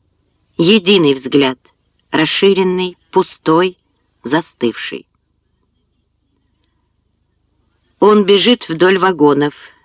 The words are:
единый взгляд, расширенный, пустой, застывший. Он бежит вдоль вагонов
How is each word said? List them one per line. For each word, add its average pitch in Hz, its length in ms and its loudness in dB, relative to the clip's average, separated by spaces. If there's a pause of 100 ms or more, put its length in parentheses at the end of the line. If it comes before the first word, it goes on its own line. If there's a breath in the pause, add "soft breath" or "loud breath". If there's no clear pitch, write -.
(580)
единый 175 580 2
взгляд, 131 440 -2 (500)
расширенный, 185 880 -2 (140)
пустой, 180 680 -2 (460)
застывший. - 840 -6 (3000)
Он 208 240 4
бежит 196 460 0
вдоль 175 280 0
вагонов 147 560 0 (320)